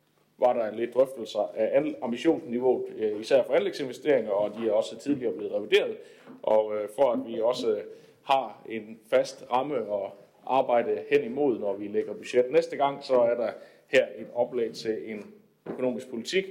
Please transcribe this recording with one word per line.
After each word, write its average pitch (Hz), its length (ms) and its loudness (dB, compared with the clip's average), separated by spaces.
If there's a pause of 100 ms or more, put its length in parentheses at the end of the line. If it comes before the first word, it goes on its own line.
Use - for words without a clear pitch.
(380)
var 123 160 6
der 113 180 0
lidt 117 220 -4
drøftelser 117 600 0
af 110 220 2
an-, 147 240 2
ambitionsniveauet, 123 960 2
øh, 107 220 -2
især 123 240 4
for 127 100 -2
anlægsinvesteringer, 139 800 0
og 104 260 0
de 113 100 -2
er 107 40 4
også 113 260 0
tidligere 127 360 -2
blevet 101 200 -6
revideret. 110 440 0 (460)
Og, 107 320 2
øh, 104 200 -4
for 135 160 4
at 113 160 -2
vi 113 140 -4
også 113 400 0 (420)
har 131 460 0
en 110 300 -10 (100)
fast - 420 0
ramme 135 260 0
at 101 340 -4 (340)
arbejde 117 640 2
hen 139 140 4
imod, 123 360 0
når 101 140 -2
vi 104 140 -8
lægger 104 260 -2
budget 123 380 0
næste 160 260 0
gang, 139 260 -2
så 127 180 2
er 117 140 4
der 113 160 -2 (360)
her 127 200 4 (100)
et 110 160 -12
oplæg 120 400 -2
til 110 380 -6
en 101 220 -12 (340)
økonomisk 123 420 -4
politik, 175 420 -2